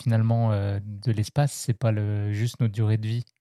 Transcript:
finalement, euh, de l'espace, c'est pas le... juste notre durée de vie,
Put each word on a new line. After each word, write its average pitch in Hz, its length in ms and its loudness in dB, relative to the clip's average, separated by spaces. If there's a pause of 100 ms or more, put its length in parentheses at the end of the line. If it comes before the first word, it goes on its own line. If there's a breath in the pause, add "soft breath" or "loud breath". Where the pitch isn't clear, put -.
finalement, 113 480 2
euh, 101 340 0
de 104 280 -2
l'espace, 107 400 0
c'est - 260 -4
pas 113 140 2
le... 104 400 0
juste 113 260 -2
notre 113 140 2
durée 110 240 2
de 110 100 -4
vie, 113 180 -4 (160)